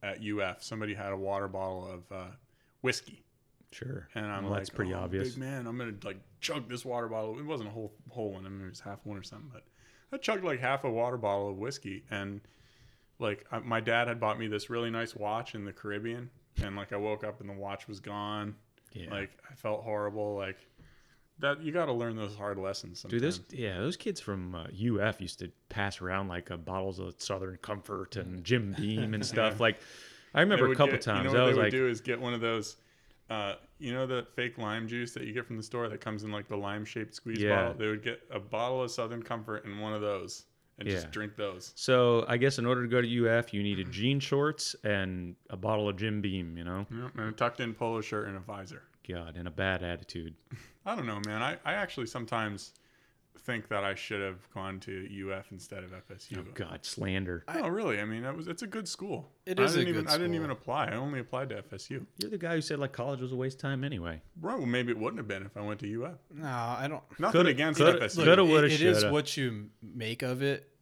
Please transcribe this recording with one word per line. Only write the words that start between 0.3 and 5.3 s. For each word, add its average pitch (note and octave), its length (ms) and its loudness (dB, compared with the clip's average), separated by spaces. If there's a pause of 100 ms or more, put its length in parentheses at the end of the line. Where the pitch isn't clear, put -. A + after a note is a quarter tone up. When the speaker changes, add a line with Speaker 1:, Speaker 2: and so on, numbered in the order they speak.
Speaker 1:
F, F#2 220 -2
somebody G#2+ 300 -4
had G2 180 -4
a G2 60 -2
water G2 320 -2
bottle F#2 420 -4
of, F2+ 260 -14
uh, F#2 80 -8 (560)
whiskey. - 420 -2 (480)
Speaker 2:
Sure. - 440 -10
Speaker 1:
And G#2+ 120 -4
I'm G2+ 160 -4
Speaker 2:
Well, G2 100 -2
Speaker 1:
like, G2+ 80 0
Speaker 2:
that's F#2+ 80 -8
pretty F#2 240 -2
Speaker 1:
"Oh, F2+ 60 -2
Speaker 2:
obvious. F#2+ 320 -2